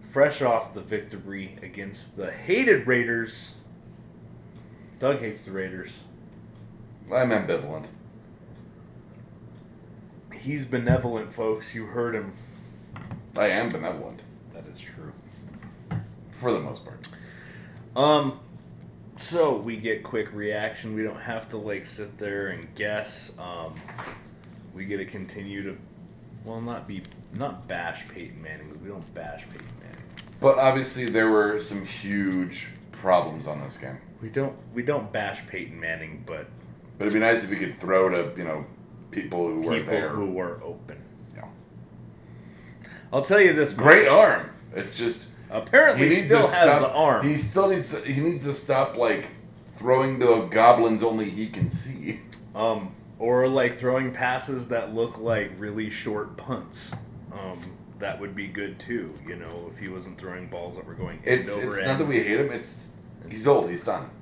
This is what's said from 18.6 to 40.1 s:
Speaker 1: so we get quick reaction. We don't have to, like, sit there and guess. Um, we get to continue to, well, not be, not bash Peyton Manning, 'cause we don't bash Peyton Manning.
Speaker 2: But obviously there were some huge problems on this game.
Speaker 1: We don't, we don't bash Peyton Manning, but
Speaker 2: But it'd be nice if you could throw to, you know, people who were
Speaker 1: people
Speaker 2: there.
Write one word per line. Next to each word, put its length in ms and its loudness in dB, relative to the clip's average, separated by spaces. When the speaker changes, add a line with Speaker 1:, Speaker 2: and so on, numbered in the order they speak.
Speaker 1:
so 400 2
we 200 -6
get 280 -4
quick 280 -4
reaction. 600 -6
We 80 -2
don't 180 -6
have 300 -8
to, 60 -10
like, 300 -8
sit 320 -12
there 300 -6
and 280 -10
guess. 640 -6
Um, 360 -10
we 120 -12
get 140 -4
to 60 -6
continue 600 -10
to, 120 -10
well, 160 -10
not 260 -10
be, 160 -10
not 300 -8
bash 420 -8
Peyton 320 -14
Manning, 300 -14
'cause 80 -16
we 100 -14
don't 260 -14
bash 360 -12
Peyton 160 -16
Manning. 160 -18
Speaker 2:
But 180 8
obviously 500 4
there 220 6
were 280 6
some 260 -6
huge 840 -2
problems 560 2
on 120 -6
this 160 -10
game. 220 -12
Speaker 1:
We 60 -10
don't, 260 -4
we 100 -6
don't 300 -2
bash 340 -6
Peyton 340 -10
Manning, 460 -8
but 200 -10
Speaker 2:
But 100 -4
it'd 80 2
be 60 4
nice 220 4
if 80 -8
you 60 0
could 180 -4
throw 360 4
to, 260 0
you 80 -8
know, 200 -6
people 380 -2
who 140 -2
were 160 0
Speaker 1:
people 160 -4
Speaker 2:
there. 160 -2